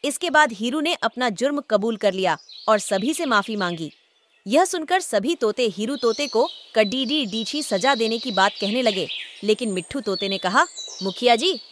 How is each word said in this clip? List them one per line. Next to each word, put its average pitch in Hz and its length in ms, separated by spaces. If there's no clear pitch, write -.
इसके 311 240
बाद 302 220
हीरू 233 280
ने 320 140
अपना 240 360
जुर्म 285 320
कबूल 214 360
कर 196 160
लिया 180 240
और 214 120
सभी 208 340
से 339 120
माफी 220 300
मांगी। 175 360
यह 294 180
सुनकर 349 340
सभी 233 360
तोते 226 320
हीरू 214 280
तोते 247 320
को 247 200
कडीडी 240 500
डीछी 226 380
सजा 240 320
देने 226 220
की 233 140
बात 190 200
कहने 208 200
लगे, 190 260
लेकिन 214 280
मिट्ठू 185 300
तोते 196 280
ने 196 80
कहा, 214 280
"मुखिया 240 320
जी 294 240